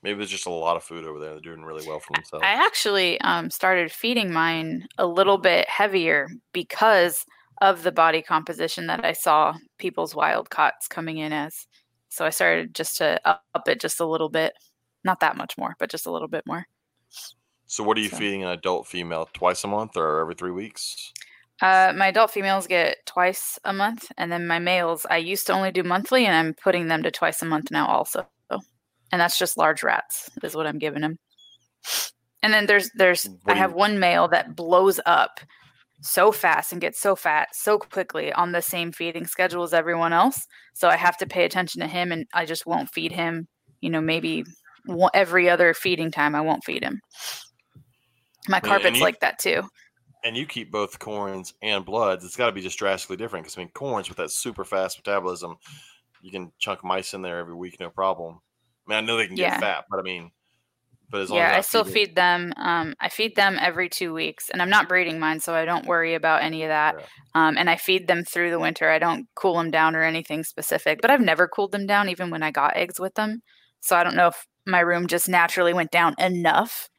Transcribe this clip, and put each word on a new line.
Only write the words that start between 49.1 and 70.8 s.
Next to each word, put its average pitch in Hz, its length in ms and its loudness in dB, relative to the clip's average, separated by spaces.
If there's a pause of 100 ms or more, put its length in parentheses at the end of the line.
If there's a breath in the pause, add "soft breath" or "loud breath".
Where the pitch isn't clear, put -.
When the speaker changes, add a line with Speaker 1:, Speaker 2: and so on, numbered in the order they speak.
Speaker 2:
that - 180 0
too. - 240 0 (640 soft breath)
Speaker 1:
and 117 120 -4
you 147 100 -6
keep 113 260 -10
both 104 260 -4
corns 98 640 -8
and 104 220 -2
bloods, 95 400 0
it's 90 120 -14
gotta 117 160 0
be 95 100 -10
just 92 160 -10
drastically 95 380 -2
different. 95 300 -10
'Cause, - 120 -16
I 92 40 -10
mean, 85 80 -14
corns 120 380 -6
with 92 100 -14
that 80 140 -6
super 101 320 -8
fast 95 340 -4
metabolism, 90 580 -6 (640 loud breath)
you 92 120 -20
can 90 260 -12
chunk 98 260 -6
mice 92 300 -4
in 95 80 -10
there 87 160 -8
every 85 160 -12
week, 87 260 -14
no 85 100 -10
problem. 85 500 -4 (480)
I - 20 -6
mean, 107 80 0
I 110 80 -2
know 117 120 -2
they 113 100 0
can 190 100 -10
get 180 140 0
Speaker 2:
Yeah. - 80 -2
Speaker 1:
fat, 95 300 -4
but 95 100 -4
I - 20 -8
mean, 90 300 -10 (800)
but 98 120 -4
as 95 100 -6
long 170 100 2
Speaker 2:
Yeah, 170 60 4
Speaker 1:
as - 80 2
Speaker 2:
I 190 40 4
Speaker 1:
not 196 60 -4
Speaker 2:
still 220 180 2
Speaker 1:
feeding - 0 -
Speaker 2:
feed 190 300 -2
them. 175 420 2
Um, 170 440 -2
I - 80 -2
feed 214 260 -4
them 196 260 2
every 175 280 0
two 175 260 -6
weeks, 160 340 -8
and 180 140 -4
I'm 180 80 0
not 208 180 4
breeding 175 300 0
mine, 156 220 -2
so 170 140 -4
I 160 100 2
don't 170 220 -2
worry 165 280 2
about 160 280 2
any 160 200 -4
of 156 60 -4
that. 151 260 2
Speaker 1:
Yeah. - 120 -14 (280 loud breath)
Speaker 2:
Um, 156 240 6
and 175 100 4
I 165 80 4
feed 185 300 0
them 175 180 2
through 175 260 -2
the 170 100 -2
winter. 160 280 0
I 160 120 4
don't 170 340 -2
cool 175 240 0
'em 165 140 -2
down 160 240 4
or 160 80 2
anything 160 400 -4
specific, - 580 -2